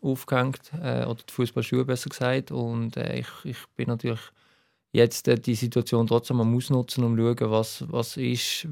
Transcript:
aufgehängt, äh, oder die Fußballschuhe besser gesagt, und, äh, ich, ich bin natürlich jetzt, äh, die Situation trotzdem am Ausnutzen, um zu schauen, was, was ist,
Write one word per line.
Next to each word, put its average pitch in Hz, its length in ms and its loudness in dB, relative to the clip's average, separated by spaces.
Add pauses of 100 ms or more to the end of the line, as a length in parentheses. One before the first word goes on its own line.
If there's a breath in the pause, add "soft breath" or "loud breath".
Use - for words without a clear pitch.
aufgehängt, 131 600 0 (200)
äh, 123 240 -2
oder 120 140 -6 (100)
die - 20 -18
Fußballschuhe 123 540 0
besser 123 240 -2
gesagt, 131 420 -2
und, 117 460 -4
äh, - 220 -4
ich, 127 80 -8 (160)
ich 131 140 -8 (200)
bin 127 120 -2
natürlich 117 320 -4 (720)
jetzt, 117 360 4
äh, 123 120 6
die 120 140 0
Situation 117 540 2
trotzdem 117 340 2
am 113 140 4
Ausnutzen, 123 480 0
um 117 120 2
zu 113 60 2
schauen, 117 300 2
was, 110 360 0
was 120 300 -4
ist, 123 540 -2